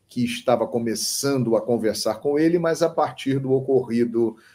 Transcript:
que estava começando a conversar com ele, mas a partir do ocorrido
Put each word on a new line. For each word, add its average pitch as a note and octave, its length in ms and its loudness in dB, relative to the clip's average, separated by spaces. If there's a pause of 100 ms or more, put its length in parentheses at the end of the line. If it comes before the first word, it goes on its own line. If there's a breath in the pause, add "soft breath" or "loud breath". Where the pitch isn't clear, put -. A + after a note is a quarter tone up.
que A#2+ 160 -2
estava A#2 420 0
começando A#2 880 -2
a - 60 2
conversar A2 540 0
com D3 220 -2
ele, E3 220 4
mas E3 220 0
a E3 80 4
partir C#3 500 -2
do C3 140 -2
ocorrido A#2+ 840 0 (200 soft breath)